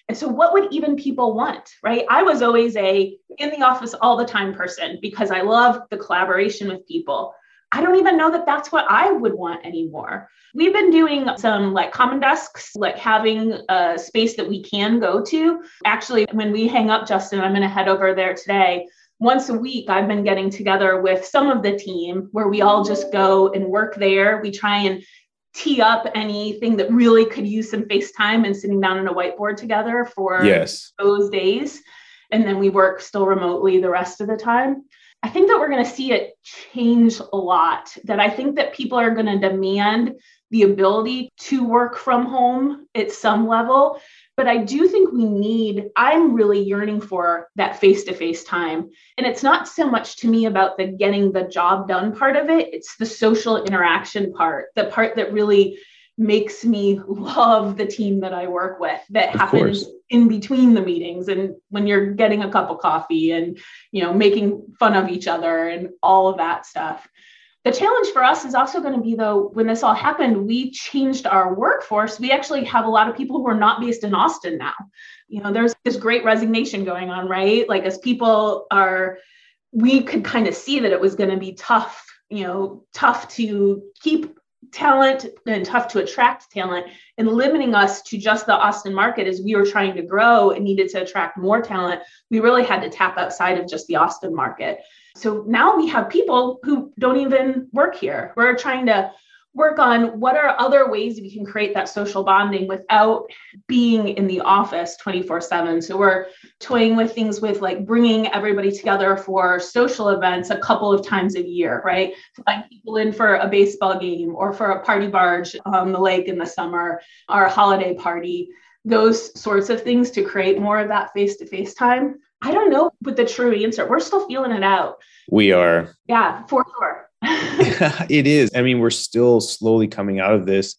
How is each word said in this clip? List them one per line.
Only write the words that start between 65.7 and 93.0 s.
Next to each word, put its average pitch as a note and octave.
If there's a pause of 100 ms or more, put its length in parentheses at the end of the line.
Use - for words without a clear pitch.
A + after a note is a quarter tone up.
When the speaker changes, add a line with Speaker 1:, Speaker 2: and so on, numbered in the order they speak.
Speaker 1:
all F#3+
of F#3+
that E3+
stuff. D#3 (580)
The B3
challenge A4
for B3+
us C#4
is C4
also C4+
gonna C4+
be, A3+
though, G#3
when A3+
this A3+
all A3+
happened, A#3+
we B3+
changed -
our F#3
workforce. A3
We B3
actually C#4
have A3+
a A3+
lot A3
of A3+
people C4
who B3+
are A3
not G#3+
based A#3
in G3+
Austin F3+
now. C#3+ (540)
You G3+
know, G3+
there's A#3
this A#3
great A3+
resignation A3
going F#3
on, F3+
right? G3
Like, F#3+
as F#3+
people A3
are, F#3 (520)
we B3+
could -
kind A3
of E3
see C#4
that G#3
it F3+
was F#3+
gonna F#3+
be F#3+
tough, - (260)
you G#3
know, F#3+
tough -
to G3+ (180)
keep D#4 (380)
talent C4+ (200)
and G#3
tough A#3
to G#3
attract -
talent, F3+ (300)
and A3+
limiting B3+
us G3
to -
just G#3+
the A3
Austin -
market G#3
as F#3
we G#3+
were G3+
trying G3
to F3
grow G3+
and G3+
needed F#3+
to F#3+
attract F3+
more G3+
talent. F3+ (300)
We A3
really B3
had A3
to -
tap F#3